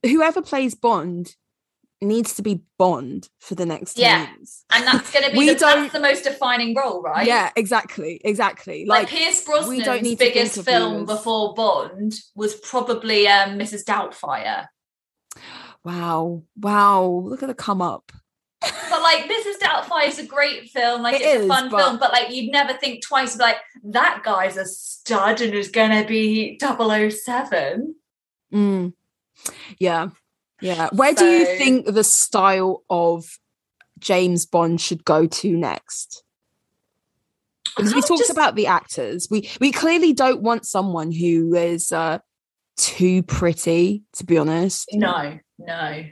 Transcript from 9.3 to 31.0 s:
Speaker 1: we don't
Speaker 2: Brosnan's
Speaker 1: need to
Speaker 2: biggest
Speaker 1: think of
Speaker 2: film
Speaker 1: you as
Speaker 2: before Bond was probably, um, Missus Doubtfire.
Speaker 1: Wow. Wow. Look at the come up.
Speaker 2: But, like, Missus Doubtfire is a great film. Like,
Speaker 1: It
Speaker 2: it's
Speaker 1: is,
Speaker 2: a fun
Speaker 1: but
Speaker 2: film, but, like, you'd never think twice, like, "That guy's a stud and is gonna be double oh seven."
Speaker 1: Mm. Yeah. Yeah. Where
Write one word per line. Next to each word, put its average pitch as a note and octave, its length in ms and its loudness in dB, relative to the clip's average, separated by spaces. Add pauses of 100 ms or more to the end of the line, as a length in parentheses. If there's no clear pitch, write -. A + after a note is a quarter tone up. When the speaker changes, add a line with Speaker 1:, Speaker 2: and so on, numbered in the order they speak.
Speaker 1:
we B3+ 140 -4
don't B3 200 0
Speaker 2:
Brosnan's - 20 -4
Speaker 1:
need A#3 160 -4
to B3 80 4
Speaker 2:
biggest A#3+ 300 0
Speaker 1:
think F#3 120 -6
of B3+ 60 2
Speaker 2:
film A3 200 2
Speaker 1:
you G3+ 60 -6
as F#3+ 60 -8
Speaker 2:
before G#3+ 480 -4
Bond G3+ 600 -2 (200)
was G#3 220 -4
probably, A3+ 680 0
um, G3+ 300 4
Missus G#3 260 -8
Doubtfire. C3 840 -6 (1160)
Speaker 1:
Wow. E3+ 580 -4 (180)
Wow. G3+ 640 4
Look B3 180 -10
at C4+ 60 -8
the C4 60 -8
come G3 260 -4
up. - 320 -6 (480)
Speaker 2:
But, - 420 -4
like, D#4+ 260 4
Missus G4+ 300 -4
Doubtfire D#4 500 0
is - 100 -6
a D4+ 80 -12
great C#4+ 440 -2
film. A#3+ 320 0
Like, A#3+ 140 0
Speaker 1:
It C#4 60 0
Speaker 2:
it's C#4+ 180 4
Speaker 1:
is, G#3 60 0
Speaker 2:
a - 20 2
fun B3+ 220 2
Speaker 1:
but - 120 0
Speaker 2:
film, B3 160 0
but, A#3+ 140 2
like, A#3+ 180 0
you'd B3 220 -6
never C#4+ 220 2
think B3+ 300 -8
twice, C4 340 -2
like, A#3 200 2 (260)
"That A#3 400 0
guy's G3 320 -2
a F#3+ 100 -6
stud A3 720 -2
and A3 140 -2
is G3+ 140 -4
gonna G#3+ 360 2
be A3 540 -2
double A#3+ 320 0
oh G#3+ 180 2
seven." A3+ 880 -4 (560)
Speaker 1:
Mm. G3 400 0 (840)
Yeah. F3 300 0 (520)
Yeah. E3+ 320 -4
Where C4+ 220 4